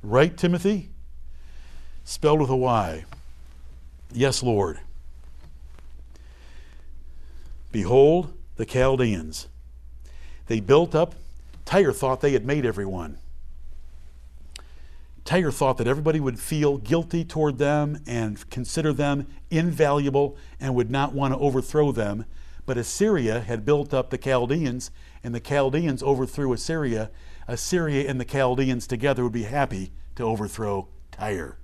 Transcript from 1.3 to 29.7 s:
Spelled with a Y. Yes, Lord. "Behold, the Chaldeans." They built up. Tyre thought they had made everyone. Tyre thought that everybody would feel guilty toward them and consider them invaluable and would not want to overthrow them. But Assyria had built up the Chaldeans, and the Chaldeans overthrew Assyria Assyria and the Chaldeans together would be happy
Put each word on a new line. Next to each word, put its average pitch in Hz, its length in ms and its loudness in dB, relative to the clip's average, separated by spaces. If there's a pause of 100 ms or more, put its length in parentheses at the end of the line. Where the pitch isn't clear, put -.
Spelled 151 340 4
with 135 100 4
a 131 60 4
Y. 107 500 2 (1080)
Yes, 123 280 2
Lord. 101 380 2 (3000)
"Behold, 139 640 6 (220)
the 117 100 -2
Chaldeans." 123 800 2 (1000)
They 113 120 0
built 143 360 6
up. 170 200 2 (500)
Tyre 180 280 6
thought 131 280 0
they 143 120 4
had 113 120 4
made 143 200 2
everyone. 95 540 -4 (2000)
Tyre 170 280 2
thought 131 260 2
that 113 100 2
everybody 151 320 2
would 127 200 -2
feel 147 400 2
guilty 165 440 0
toward 151 360 0
them 147 480 2
and 113 420 -2
consider 151 420 -2
them 143 360 0 (240)
invaluable 143 840 4 (240)
and 135 160 0
would 120 140 4
not 135 240 2
want 139 200 2
to 127 60 -2
overthrow 139 520 4
them. 107 340 -2 (400)
But 127 120 0
Assyria 120 640 2
had 113 220 -4
built 143 300 2
up 131 160 0
the 131 80 -4
Chaldeans, 127 760 0 (320)
and 117 100 -6
the 117 60 -4
Chaldeans 139 640 2
overthrew 135 480 0
Assyria 120 600 -2 (400)
Assyria 143 580 0
and 135 100 -2
the 120 60 -4
Chaldeans 131 640 2
together 127 360 2
would 120 100 0
be 117 100 -2
happy 113 480 -2 (240)